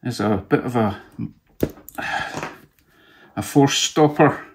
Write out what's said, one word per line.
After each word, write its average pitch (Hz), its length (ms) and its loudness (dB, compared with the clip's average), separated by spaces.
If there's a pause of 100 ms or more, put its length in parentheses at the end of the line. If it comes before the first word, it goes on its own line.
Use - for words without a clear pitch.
is 123 160 -8
a 107 180 0 (120)
bit - 140 2
of 123 120 -4
a, 104 260 0 (2250)
a - 60 -6
force 139 360 4
stopper. - 760 2